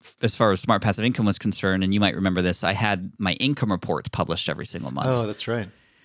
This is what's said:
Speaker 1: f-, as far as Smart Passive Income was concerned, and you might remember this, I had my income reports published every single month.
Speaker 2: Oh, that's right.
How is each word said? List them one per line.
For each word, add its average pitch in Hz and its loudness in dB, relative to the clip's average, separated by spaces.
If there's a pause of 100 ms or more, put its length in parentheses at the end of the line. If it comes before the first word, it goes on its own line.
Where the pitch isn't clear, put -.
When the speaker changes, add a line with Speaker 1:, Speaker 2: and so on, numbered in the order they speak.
Speaker 1:
f-, - -16
as 113 2
far 113 4
as 92 2
Smart 101 2
Passive 107 0
Income 120 0
was 98 2
concerned, 95 0
and 95 2
you 104 2
might 98 4
remember 92 2
this, 90 2
I 90 2
had 101 -2
my 95 0
income 131 0
reports 87 -2
published - -2
every - -4
single - -6
month. 92 -2
Speaker 2:
Oh, 123 2
that's 104 -8
right. 113 -2 (360)